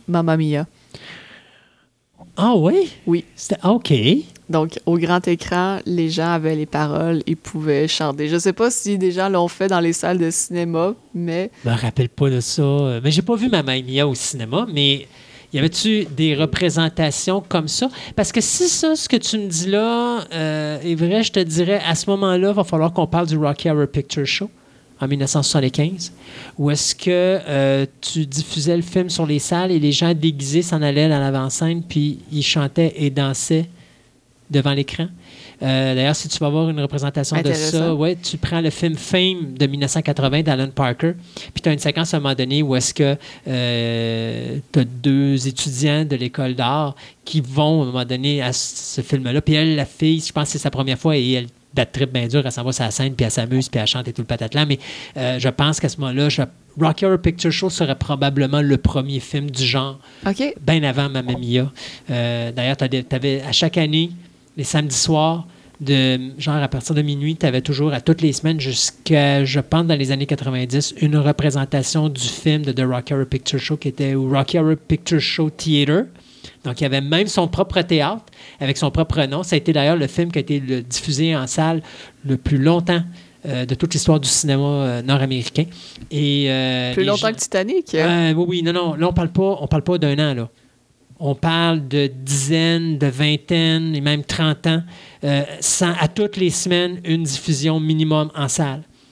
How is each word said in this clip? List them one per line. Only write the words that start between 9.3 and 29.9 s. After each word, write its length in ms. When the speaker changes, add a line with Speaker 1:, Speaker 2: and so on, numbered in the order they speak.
Speaker 1:
fait 200
dans 120
les 140
salles 260
de 120
cinéma, 640
mais 380
Speaker 2:
Je 40
me 60
rappelle 340
pas 200
de 100
ça. 640
Mais 80
j'ai 120
pas 120
vu 140
Mamma 320
Mia 260
au 80
cinéma, 560
mais 360
y 80
avait-tu 460
des 200
représentations 1120
comme 200
ça ? 220
Parce 160
que 80
si 300
ça, 260
ce 140
que 80
tu 220
me 80
dis 200
là, 520
euh, 500
est 140
vrai, 280
je 80
te 80
dirais, 460
à 100
ce 160
moment-là, 400
il 40
va 80
falloir 300
qu'on 140
parle 200
du 100
Rocky 320
Horror 180
Picture 400
Show 220
en 80
mille 120
neuf 100
cent 140
soixante-quinze, 680
où 140
est-ce 240
que, 520
euh, 380
tu 240
diffusais 500
le 60
film 300
sur 160
les 100
salles 340
et 60
les 140